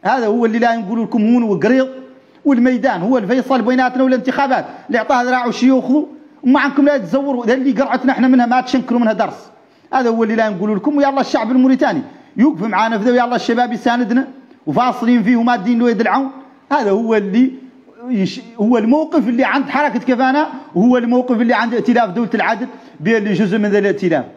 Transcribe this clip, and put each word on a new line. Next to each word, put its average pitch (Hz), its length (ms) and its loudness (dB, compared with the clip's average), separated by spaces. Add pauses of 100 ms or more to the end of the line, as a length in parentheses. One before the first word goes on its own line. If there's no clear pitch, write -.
هذا 233 260 0
هو 233 180 0
اللي 226 140 0
لا 233 160 2
نقول 226 280 -4
لكم 220 300 0
هون 240 100 2
وقريض، 226 460 2 (560)
والميدان 247 560 2
هو 247 160 0
الفيصل 247 440 0
بيناتنا 254 420 0
والانتخابات، 254 640 0 (220)
اللي - 100 -2
عطاه 247 260 0
ذراعه 247 280 0
شي - 160 0
ياخذوا، 262 380 2 (380)
وما 269 160 4
عنكم 277 260 2
لا 285 120 4
تزوروا، 247 480 -2
ذا 220 80 2
اللي 262 180 0
قرعتنا 247 400 0
احنا 247 160 2
منها 247 180 4
ما 247 160 0
تشنكروا 247 380 -2
منها 220 140 2
درس. - 380 -6 (420)
هذا 254 160 2
هو 226 140 0
اللي 220 120 -2
لا 220 140 0
نقول 208 260 -4
لكم، 285 220 -2
ويلا 277 240 2
الشعب 240 300 -2
الموريتاني 254 500 2 (360)
يوقف 208 260 2
معانا 220 340 0
في 202 80 -2
ذوي 247 160 4
الله 240 140 0
الشباب 233 380 0
يساندنا 240 540 0 (400)
وفاصلين 240 560 0
فيه 240 120 2
وما 240 200 2
الدين 233 240 -2
له 240 100 2
يد 220 120 0
العون. 269 280 0 (420)
هذا 247 200 0
هو 226 240 0
اللي 214 360 2 (580)
يش-، 196 320 -2 (200)
هو 233 160 2
الموقف 285 500 0
اللي 247 160 0
عند 262 260 -2
حركة 262 300 -2
كفانا 262 480 0 (280)
وهو 247 220 4
الموقف 240 440 0
اللي 240 120 2
عند 233 200 -2
ائتلاف 233 360 0
دولة 220 240 -4
العدل 214 340 -2 (320)
بين 202 160 0
اللي 214 180 -2
جزء 190 240 0
من 208 120 0
ذا 202 100 2
الائتلاف. 185 460 0 (120)